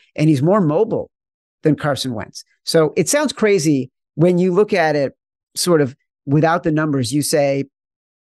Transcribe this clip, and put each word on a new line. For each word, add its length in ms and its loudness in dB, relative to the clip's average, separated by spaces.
and 120 2
he's 140 2
more 180 2
mobile 480 -2
than 140 2
Carson 380 -6
Wentz. 300 -14
So 320 2
it 120 0
sounds 240 -2
crazy 600 0
when 220 2
you 140 2
look 200 0
at 240 0
it 160 -2
sort 260 2
of 140 -2
without 380 2
the 80 0
numbers. 400 -2
You 100 0
say, 420 0